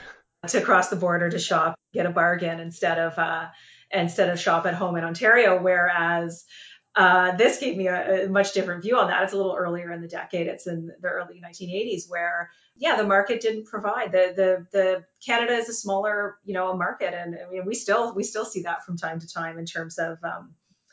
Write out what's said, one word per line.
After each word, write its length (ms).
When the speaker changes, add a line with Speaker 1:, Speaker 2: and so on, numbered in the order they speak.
Speaker 1:
<laughs> 320
Speaker 2:
to 140
cross 280
the 60
border 340
to 100
shop, 360
get 120
a 40
bargain 500
instead 400
of, 180
uh, 300
instead 400
of 100
shop 260
at 80
home 220
in 80
Ontario. 580
Whereas, 840
uh, 400
this 240
gave 180
me 100
a, 380
a 40
much 240
different 280
view 160
on 120
that. 140
It's 100
a 40
little 180
earlier 360
in 100
the 60
decade. 400
It's 200
in 320
the 80
early 320
nineteen 300
eighties 400
where, 400
yeah, 200
the 100
market 360
didn't 240
provide. 460
The, 240
the, 360
the 320
Canada 280
is 160
a 40
smaller, 680
you 100
know, 160
a 80
market. 360
And, 220
I 160
mean, 140
we 100
still, 400
we 80
still 220
see 180
that 220
from 120
time 220
to 80
time 320
in 60
terms 340
of, 240
um, 300